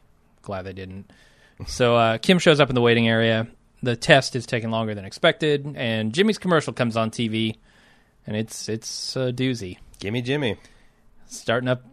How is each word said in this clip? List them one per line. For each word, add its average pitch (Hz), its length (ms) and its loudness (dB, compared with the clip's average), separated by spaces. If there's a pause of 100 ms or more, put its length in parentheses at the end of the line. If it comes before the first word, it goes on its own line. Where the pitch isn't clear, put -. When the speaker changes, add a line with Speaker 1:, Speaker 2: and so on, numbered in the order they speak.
(420)
Speaker 1:
Glad 95 220 -8
they 95 100 -12
didn't. 95 380 -14 (560)
So, 120 300 2
uh, 113 200 4
Kim 185 220 4
shows 151 200 4
up 135 100 4
in 127 60 -2
the 123 60 2
waiting 117 260 4
area. 113 400 2 (360)
The 123 120 0
test 139 400 4
is 120 100 -6
taking 113 260 -4
longer 110 240 -2
than 98 100 -12
expected, 147 720 0
and 113 380 -2
Jimmy's 202 240 2
commercial 156 360 0
comes 117 240 -2
on 110 140 0
T 120 160 -2
V, 110 300 -2 (680)
and 107 100 -6
it's, - 340 -6
it's - 460 -8
a 127 160 -2
doozy. 123 460 -4 (220)
Speaker 2:
Gimme 110 220 -4
Jimmy. 127 360 -2 (680)
Speaker 1:
Starting 127 420 -2
up 127 240 0